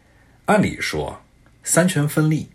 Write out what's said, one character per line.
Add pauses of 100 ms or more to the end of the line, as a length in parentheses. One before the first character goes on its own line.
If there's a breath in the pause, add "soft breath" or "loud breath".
(460 soft breath)
按
理
说， (440)
三
权
分
立